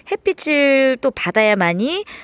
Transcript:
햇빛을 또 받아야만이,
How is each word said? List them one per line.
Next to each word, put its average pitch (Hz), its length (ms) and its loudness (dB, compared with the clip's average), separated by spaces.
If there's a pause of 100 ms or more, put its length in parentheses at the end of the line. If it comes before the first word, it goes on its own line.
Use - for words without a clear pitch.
햇빛을 277 920 0
또 262 100 0
받아야만이, 214 920 0 (180)